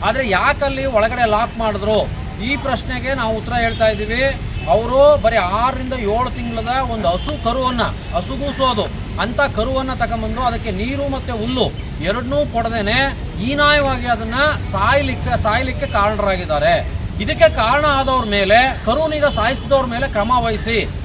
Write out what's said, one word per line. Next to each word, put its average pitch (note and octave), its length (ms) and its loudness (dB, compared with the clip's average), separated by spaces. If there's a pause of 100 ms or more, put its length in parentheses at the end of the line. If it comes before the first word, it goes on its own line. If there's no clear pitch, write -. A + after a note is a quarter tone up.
ಆದ್ರೆ A#3 260 0
ಯಾಕಲ್ಲಿ C4+ 560 0
ಒಳಗಡೆ A#3 440 2
ಲಾಕ್ A3+ 300 0
ಮಾಡಿದ್ರು? G#3 640 0 (180)
ಈ C4 120 -2
ಪ್ರಶ್ನೆಗೆ C4 580 -4
ನಾವು A3+ 240 -2
ಉತ್ತರ G#3 160 -6
ಹೇಳ್ತಾ A3+ 340 2
ಇದ್ದೀವಿ. A3 360 0 (460)
ಅವರು A#3+ 520 6
ಬರೀ A3+ 140 4
ಆರರಿಂದ B3 580 0
ಏಳು A#3 420 -2
ತಿಂಗಳದ A#3+ 560 -2
ಒಂದು A3 160 0
ಹಸು B3+ 360 -2
ಕರುವನ್ನ, B3 400 0
ಹಸುಗೂಸೋದು B3+ 1000 -2 (380)
ಅಂತ G#3 200 -2
ಕರುವನ್ನ C4 520 0
ತಗೊಂಬಂದು A3+ 480 -2
ಅದಕ್ಕೆ A#3 300 -2
ನೀರು C4+ 400 -4
ಮತ್ತೆ B3+ 200 -6
ಹುಲ್ಲು A#3 340 0 (380)
ಎರಡನ್ನೂ B3 420 0
ಕೊಡದೇನೆ A3+ 520 0 (480)
ಹೀನಾಯವಾಗಿ C#4+ 600 2
ಅದನ್ನ A3+ 280 -2 (380)
ಸಾಯ್ಲಿಕ್ಕೆ, B3 720 0
ಸಾಯ್ಲಿಕ್ಕೆ A#3+ 420 0
ಕಾರಣರಾಗಿದ್ದಾರೆ. F#3 1000 0 (340)
ಇದಕ್ಕೆ D#4 340 4
ಕಾರಣ C4 300 2
ಆದವ್ರ C4+ 400 2
ಮೇಲೆ, G#3+ 600 4
ಕರುವನೀಗ D4+ 400 0
ಸಾಯಿಸಿದವ್ರ C4 600 0
ಮೇಲೆ B3 220 -4
ಕ್ರಮ A3 240 0
ವಹಿಸಿ A3+ 580 0 (160)